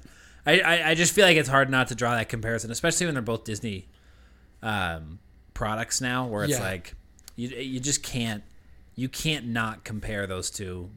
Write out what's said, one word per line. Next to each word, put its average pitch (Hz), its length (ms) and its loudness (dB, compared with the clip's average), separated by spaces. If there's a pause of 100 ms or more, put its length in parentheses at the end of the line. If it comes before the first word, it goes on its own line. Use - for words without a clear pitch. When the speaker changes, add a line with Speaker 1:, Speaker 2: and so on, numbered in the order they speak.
(460)
Speaker 1:
I, 160 160 8
I, 165 300 4
I 165 40 4
just 165 180 4
feel 202 120 8
like 175 100 8
it's 147 140 2
hard 135 200 6
not 131 200 2
to 123 60 -6
draw 120 200 0
that 113 140 -2
comparison, 113 420 -4
especially 165 360 0
when 156 80 -2
they're 131 60 -2
both 113 220 -2
Disney, 101 440 -6 (760)
um, 87 560 -4 (340)
products 110 480 -2
now, 127 260 -2
where 107 160 -2
it's 147 100 2
Speaker 2:
Yeah. 127 80 0
Speaker 1:
like, 95 340 -6 (400)
you, 120 140 -6
you 131 300 -6
just 131 240 -2
can't, 113 400 -4 (520)
you 131 140 -4
can't 151 380 -4
not 113 360 -2
compare 107 440 -6
those 92 220 -6
two 92 480 -10